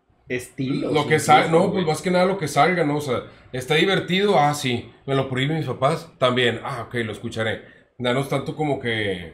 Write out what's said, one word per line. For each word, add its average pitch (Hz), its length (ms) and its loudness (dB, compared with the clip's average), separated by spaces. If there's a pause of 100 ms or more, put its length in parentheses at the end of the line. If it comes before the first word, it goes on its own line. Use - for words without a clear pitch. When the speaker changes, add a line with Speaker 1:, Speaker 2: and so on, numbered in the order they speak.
(280)
Speaker 1:
Estilos, - 640 -4
Speaker 2:
lo 147 80 2
que 156 140 2
Speaker 1:
incluso, - 100 0
Speaker 2:
sa-, 156 240 6
no, 165 140 4
Speaker 1:
güey. 202 100 0
Speaker 2:
pues 185 140 0
más 151 140 -2
que 190 100 -2
nada 180 140 4
lo 190 120 0
que 151 100 -4
salga, 165 380 2
¿no? 147 120 -2
O 143 40 -4
sea, 117 220 -4 (280)
está 127 240 -2
divertido, 185 640 2
ah, 147 140 4
sí, 123 360 -4 (160)
me 139 100 0
lo 135 140 0
prohíben 139 280 0
mis 147 100 -2
papás, 135 500 -2
también, 120 460 2
ah, 120 240 -8
ok, - 80 -12 (100)
lo 107 60 -8
escucharé. 110 500 -4 (380)
Ya 123 140 0
no 139 80 0
es 139 80 -4
tanto 147 260 -4
como 151 240 -2
que 98 540 -4